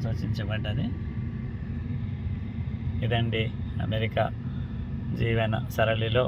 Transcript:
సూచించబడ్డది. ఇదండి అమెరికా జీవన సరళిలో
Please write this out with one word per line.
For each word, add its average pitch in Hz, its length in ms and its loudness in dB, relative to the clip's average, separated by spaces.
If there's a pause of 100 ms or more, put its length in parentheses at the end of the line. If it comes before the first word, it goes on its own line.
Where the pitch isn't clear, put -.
సూచించబడ్డది. 107 840 0 (2250)
ఇదండి 117 360 2 (440)
అమెరికా 110 380 2 (960)
జీవన 113 340 4 (220)
సరళిలో 113 520 4